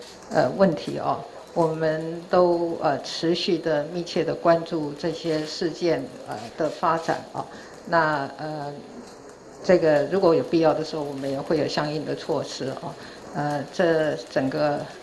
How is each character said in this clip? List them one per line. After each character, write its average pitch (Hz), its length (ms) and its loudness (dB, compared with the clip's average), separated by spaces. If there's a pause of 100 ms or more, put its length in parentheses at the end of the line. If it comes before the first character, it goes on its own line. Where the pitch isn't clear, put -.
(320)
呃， 135 200 4
问 185 240 4
题 139 220 -6
哦， 143 260 -2 (300)
我 165 140 4
们 160 640 -2
都， 170 520 4
呃， 143 200 2
持 - 320 0
续 175 260 0
的 156 260 0
密 170 180 -4
切 165 200 -2
的 151 100 -2
关 165 300 4
注 156 300 -4
这 165 180 -4
些 156 340 -2
事 165 260 -2
件， 156 320 0 (240)
呃， - 80 -8 (220)
的 160 120 0
发 165 280 2
展 - 260 -4 (100)
哦。 - 120 -6 (420)
那， 156 400 2 (100)
呃， 151 360 -6 (920)
这 180 140 6
个 151 340 6
如 185 80 2
果 175 140 6
有 143 100 4
必 165 160 2
要 156 140 6
的 151 100 -2
时 156 120 -8
候， 151 80 -2
我 143 100 -6
们 135 160 -6
也 139 100 -2
会 151 200 0
有 135 80 2
相 151 240 0
应 151 120 -2
的 139 120 -4
措 147 280 -2
施 - 260 -8 (120)
哦。 160 120 -10 (420)
呃， 147 360 -2
这 160 440 2 (160)
整 135 180 0
个， 143 340 0 (200)